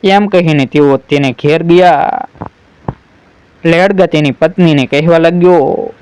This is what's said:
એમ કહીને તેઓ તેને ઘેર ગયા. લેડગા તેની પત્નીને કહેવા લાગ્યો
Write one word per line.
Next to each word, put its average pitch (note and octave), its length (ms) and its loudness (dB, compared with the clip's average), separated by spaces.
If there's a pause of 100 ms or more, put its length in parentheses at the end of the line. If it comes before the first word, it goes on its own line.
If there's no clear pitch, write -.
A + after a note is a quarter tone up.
એમ G3+ 240 2
કહીને D#3+ 380 0
તેઓ C#3+ 320 2
તેને C#3 340 -4
ઘેર D3+ 320 -2
ગયા. E3+ 640 0 (1400)
લેડગા F3+ 400 0
તેની D3+ 260 -2
પત્નીને D#3+ 540 0
કહેવા D#3+ 320 0
લાગ્યો F3 840 0